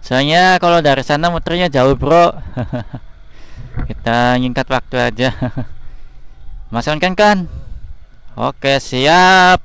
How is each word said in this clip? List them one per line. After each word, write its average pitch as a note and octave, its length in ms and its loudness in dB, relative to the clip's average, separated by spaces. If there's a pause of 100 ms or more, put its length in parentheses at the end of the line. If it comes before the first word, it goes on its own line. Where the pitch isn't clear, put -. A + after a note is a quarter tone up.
Soalnya E3 560 2
kalau E3+ 160 4
dari C#3 240 2
sana D#3 320 0
muternya F3 320 -2
jauh, C#3 320 2
bro. E3 320 4 (800)
<laughs> - 800 -10
Kita A#2+ 480 0
nyingkat B2+ 320 -2
waktu B2+ 320 -4
aja. A#2+ 320 -2 (680)
<laughs> - 720 -14
Mas A#2 140 -4
On D3+ 160 -2
kan, F#3 160 -2
kan? G#3 320 4 (880)
Oke, C#3 400 -2
siap. F3+ 880 4